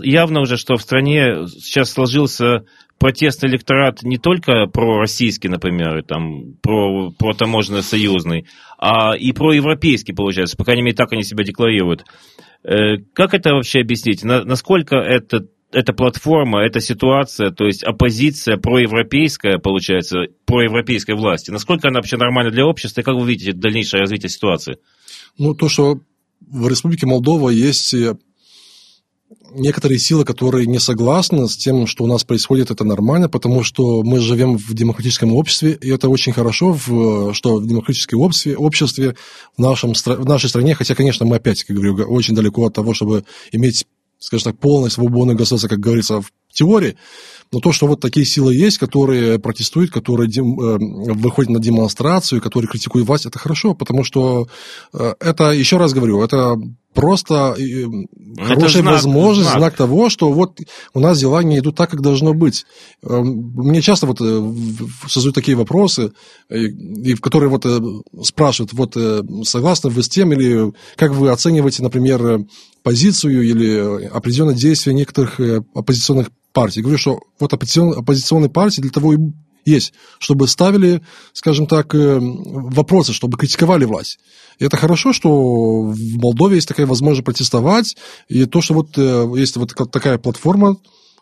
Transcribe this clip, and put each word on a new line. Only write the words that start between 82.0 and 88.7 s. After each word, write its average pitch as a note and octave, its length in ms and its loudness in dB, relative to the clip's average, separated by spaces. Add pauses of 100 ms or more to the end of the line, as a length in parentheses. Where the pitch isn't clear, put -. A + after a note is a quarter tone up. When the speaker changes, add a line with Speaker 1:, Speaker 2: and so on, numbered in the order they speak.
Speaker 2:
вопросы, C3 920 0
чтобы B2 240 -4
критиковали D#3+ 480 2
власть. G#2+ 340 -6 (400)
И C3 60 -2
это C#3+ 140 0
хорошо, E3+ 340 2
что A#2+ 720 2
в G#2+ 140 -4 (200)
Молдове B2 400 2
есть D#3+ 120 0
такая D3 180 0
возможность C3 400 0
протестовать, C#3+ 720 0 (320)
и B2+ 180 2
то, E3 160 0
что D#3+ 120 -2